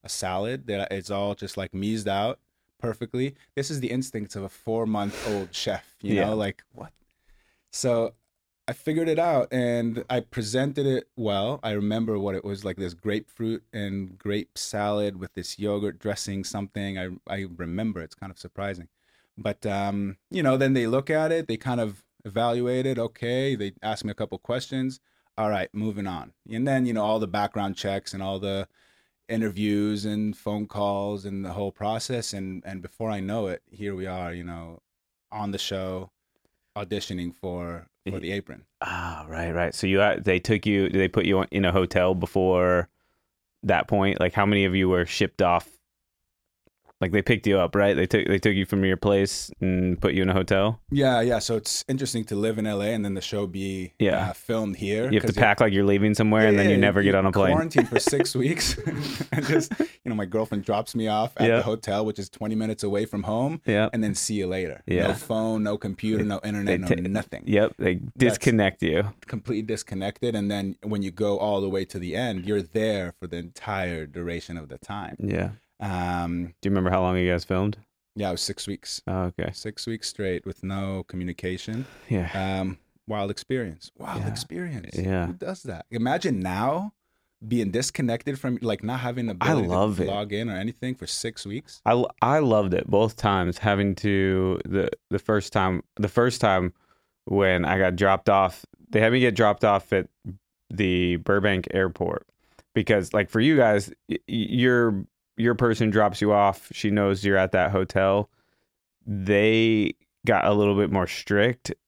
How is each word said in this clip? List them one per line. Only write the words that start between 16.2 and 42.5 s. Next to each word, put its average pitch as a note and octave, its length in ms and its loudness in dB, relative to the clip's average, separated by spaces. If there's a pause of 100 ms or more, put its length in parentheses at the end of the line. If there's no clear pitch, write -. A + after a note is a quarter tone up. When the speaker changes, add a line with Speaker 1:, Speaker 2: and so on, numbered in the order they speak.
Speaker 1:
something. G2+ 540 -8
I, F#2 100 -8 (200)
I G2 180 -6 (100)
remember. F2+ 440 -6
It's D#2 140 -16
kind F#2+ 160 -16
of - 80 -20
surprising. F2+ 500 -10 (480)
But, G#2 300 -6
um, G2+ 500 -4 (140)
you F3 120 -2
know, C3 140 4
then C3+ 180 2
they A#2+ 120 2
look C3 240 0
at D#3 220 2
it, E3 160 0
they A2+ 100 -2
kind B2 220 -2
of G#2 240 -4 (200)
evaluate A#2+ 640 0
it. C3 120 0
Okay, B2 580 -2
they G2+ 160 -6 (100)
ask G#2+ 220 -6
me G#2 80 -4
a - 20 -8
couple G2+ 240 -8
questions. C3 640 -6 (360)
All G#2+ 140 0
right, F#2+ 240 -2
moving G#2 320 -4
on. F2 260 -10 (180)
And A#2 180 -4
then, C3 180 2
you A#2 80 -2
know, G#2+ 100 0
all A2 140 2
the G#2+ 80 -2
background G2+ 500 -2
checks G2 380 -6
and F#2+ 80 -8
all F#2+ 160 -4
the G2 280 -4 (600)
interviews G#2 760 0
and G#2+ 320 -4
phone G#2 320 -6
calls G2+ 560 -4
and G2 200 -8
the F2+ 80 -8
whole G2+ 200 -6
process. A2+ 600 -6
And, F#2+ 320 -10
and F#2+ 160 -12
before A2 300 -8
I G2+ 100 -4
know G2+ 280 -4
it, F2 220 -6
here G2+ 240 -8
we F#2 120 -8
are, F#2 260 -8
you F2 120 -10
know, E2+ 360 -14 (520)
on G#2 180 -6
the G2 80 -4
show, F#2+ 520 -6 (680)
auditioning F#2 580 -6
for, F2 520 -8 (200)
for F#2 60 -6
Speaker 2:
Y- F#2+ 60 -6
Speaker 1:
The F2+ 140 -8
Apron. - 320 -10 (180)
Speaker 2:
Ah, E2+ 460 -8
right, E2 240 -6
right. E2+ 220 -2
So - 120 -2
you, F#2+ 140 4
uh, G#2 200 4
they F#2 180 2
took G#2+ 280 0
you, G2 240 4
they F#2+ 180 4
put F#2 160 0
you F#2+ 260 4
in G2+ 140 0
a F2 80 4
hotel F#2 420 4
before F2+ 760 2 (760)